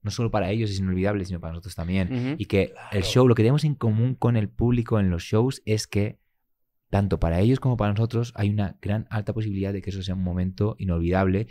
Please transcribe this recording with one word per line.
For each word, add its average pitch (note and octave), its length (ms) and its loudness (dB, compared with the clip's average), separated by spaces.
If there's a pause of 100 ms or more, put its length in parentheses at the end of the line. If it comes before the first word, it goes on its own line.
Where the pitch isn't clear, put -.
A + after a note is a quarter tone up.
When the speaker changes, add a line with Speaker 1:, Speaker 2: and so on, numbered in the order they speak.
Speaker 1:
no G#2+ 80 -4
solo A#2 220 -2
para G2 180 0
ellos A2 200 0
es F#2+ 100 -4
inolvidable, F#2+ 440 0
sino F2+ 160 -6
para E2 120 -10
nosotros E2+ 240 -12
también. F2+ 360 -2
Speaker 2:
Ujú. B2+ 260 -2
Speaker 1:
Y G2+ 80 -6
que G2 160 2
el - 100 -2
Speaker 3:
Claro. - 300 -6
Speaker 1:
show, B2+ 260 6
lo A#2 80 6
que A2 80 4
tenemos C#3 200 4
en D3 120 0
común A#2 400 0
con A#2+ 200 2
el G#2 120 0
público A#2 500 0
en G2 120 2
los E2+ 120 -2
shows A#2+ 420 0
es G#2+ 220 -2
que G#2 320 -4 (720)
tanto F#2 300 2
para E2+ 200 2
ellos B2 200 4
como B2 160 0
para G#2 160 0
nosotros A#2 420 -2
hay G#2 140 0
una G2+ 320 -2
gran G#2 300 -4
alta G#2+ 240 -6
posibilidad G2+ 380 -4
de F#2+ 100 -6
que - 80 -8
eso F#2+ 120 -8
sea F#2 120 -4
un F#2 100 -4
momento F#2 540 -2
inolvidable F#2 720 0